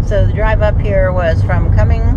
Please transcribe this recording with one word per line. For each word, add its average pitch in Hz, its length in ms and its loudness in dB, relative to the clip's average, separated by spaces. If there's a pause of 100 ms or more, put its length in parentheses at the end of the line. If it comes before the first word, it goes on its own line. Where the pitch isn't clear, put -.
So 196 180 0
the 196 80 0
drive 214 300 0
up 208 160 0
here 190 340 0
was 170 300 -2
from 175 320 0
Cumming. - 280 2 (140)